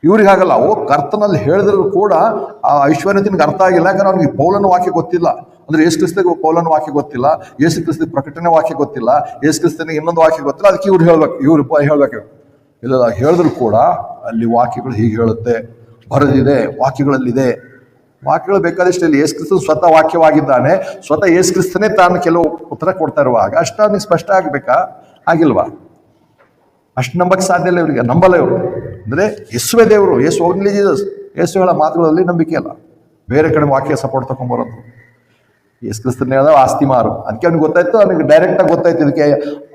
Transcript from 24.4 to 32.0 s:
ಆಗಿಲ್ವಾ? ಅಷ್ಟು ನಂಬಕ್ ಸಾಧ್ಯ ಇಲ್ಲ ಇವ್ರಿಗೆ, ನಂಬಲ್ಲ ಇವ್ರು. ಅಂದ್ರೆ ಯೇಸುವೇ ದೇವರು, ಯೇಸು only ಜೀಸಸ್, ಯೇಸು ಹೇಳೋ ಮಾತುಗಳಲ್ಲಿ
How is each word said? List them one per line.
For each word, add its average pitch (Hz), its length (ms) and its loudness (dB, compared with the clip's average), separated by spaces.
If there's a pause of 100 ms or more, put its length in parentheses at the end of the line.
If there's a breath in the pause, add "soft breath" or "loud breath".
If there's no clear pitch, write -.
ಆಗಿಲ್ವಾ? 156 360 2 (1300)
ಅಷ್ಟು 127 220 -4
ನಂಬಕ್ 185 220 2
ಸಾಧ್ಯ 175 260 0
ಇಲ್ಲ 180 120 0
ಇವ್ರಿಗೆ, 147 220 -2
ನಂಬಲ್ಲ 170 340 4
ಇವ್ರು. 151 200 2 (500)
ಅಂದ್ರೆ 143 200 -2
ಯೇಸುವೇ 214 600 0
ದೇವರು, 190 360 4
ಯೇಸು 165 220 0
only 190 260 0
ಜೀಸಸ್, 202 680 -2
ಯೇಸು 170 220 -2
ಹೇಳೋ 180 140 2
ಮಾತುಗಳಲ್ಲಿ 160 520 0